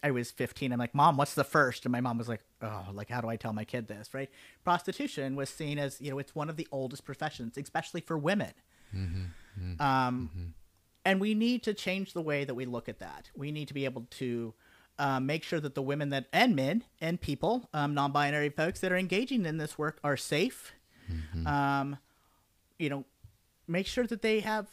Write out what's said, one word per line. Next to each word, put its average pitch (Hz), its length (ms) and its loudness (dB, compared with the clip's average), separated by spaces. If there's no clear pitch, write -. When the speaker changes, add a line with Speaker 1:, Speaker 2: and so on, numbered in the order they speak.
Speaker 1:
I 147 100 2
was 120 180 0
fifteen. 127 420 -2
I'm 120 60 0
like, 120 160 -2
"Mom, 143 220 8
what's 143 180 2
the 139 100 4
first?" 135 400 4
And 127 80 2
my 123 80 2
mom 120 180 0
was 113 100 -4
like, 113 140 -4
"Oh, 104 300 -6
like, 101 160 -8
how 123 120 -4
do 113 80 -2
I 113 80 -2
tell 110 160 -4
my 107 120 -4
kid 117 240 -4
this?" 104 260 -12
Right? 135 160 -6
Prostitution 170 720 0
was 139 140 -2
seen 147 280 -4
as, 139 220 -4
you 143 100 -6
know, 135 80 -4
it's - 160 -8
one 151 140 -4
of 156 80 -6
the 160 140 -6
oldest 135 340 -6
professions, 131 540 -8
especially 165 420 -6
for 165 160 -4
women. 160 360 0
Speaker 2:
Mm-hmm. 92 280 -2
Mm-hmm. 90 200 -4
Speaker 1:
Um, 127 500 4
Speaker 2:
Mm-hmm. 87 140 -6
Speaker 1:
and 190 160 4
we 214 140 2
need 233 300 2
to 208 100 0
change 190 380 -4
the 170 100 -2
way 147 220 0
that 135 100 -2
we 123 120 -4
look 120 220 -4
at 107 120 -8
that. 76 360 -12
We 147 160 -6
need 151 160 -6
to 143 60 -10
be 139 100 -2
able 127 260 -4
to, 117 440 -4
uh, 139 220 2
make 151 240 0
sure 165 160 -2
that 143 140 -4
the 139 80 0
women 143 280 0
that, 139 220 -2
and 214 220 6
men 143 300 2
and 165 200 -2
people, 190 520 0
um, 147 220 2
non-binary 143 560 4
folks 165 300 0
that 185 120 2
are 180 40 6
engaging 190 500 2
in 156 120 0
this 151 200 -4
work 151 260 -2
are 143 120 4
safe. - 560 0
Speaker 2:
Mm-hmm. 82 360 -4
Speaker 1:
Um, 139 520 2
you 151 120 0
know, 139 140 -4
make 180 200 0
sure 247 200 0
that 220 160 -4
they 220 180 4
have, 214 320 -2